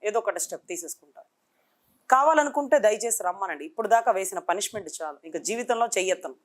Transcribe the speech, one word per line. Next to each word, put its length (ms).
ఏదో 140
ఒకటి 220
స్టెప్ 280
తీసేసుకుంటారు. 600
కావాలనుకుంటే 680
దయచేసి 440
రమ్మనండి, 420
ఇప్పుడు 240
దాకా 240
వేసిన 260
పనిష్మెంట్ 640
చాలు, 220
ఇంకా 140
జీవితంలో 480
చెయ్యెత్తను 480